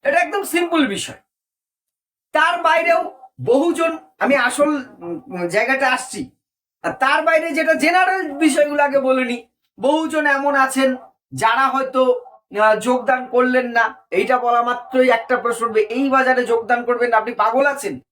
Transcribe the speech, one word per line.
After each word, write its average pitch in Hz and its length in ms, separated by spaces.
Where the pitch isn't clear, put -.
এটা 440 180
একদম 359 240
সিম্পল 339 420
বিষয়। - 340
তার 330 300
বাইরেও 330 560
বহুজন, 320 580
আমি 254 180
আসল, 254 380
উম, 175 760
জায়গাটা 254 440
আসছি, - 380
আর - 100
তার 294 300
বাইরে 320 280
যেটা 311 240
জেনারেল 359 580
বিষয়গুলো 294 500
আগে 277 180
বলে 262 240
নিই, 240 240
বহুজন 302 460
এমন 285 280
আছেন 262 420
যারা 233 360
হয়তো, 254 560
আহ, 214 160
যোগদান 254 500
করলেন 254 400
না, 233 440
এইটা 247 280
বলা 240 240
মাত্রই 247 480
একটা 240 260
প্রশ্ন 233 300
উঠবে, 214 140
"এই 254 300
বাজারে 262 340
যোগদান 233 400
করবেন, 240 280
আপনি 226 220
পাগল 233 320
আছেন?" 208 340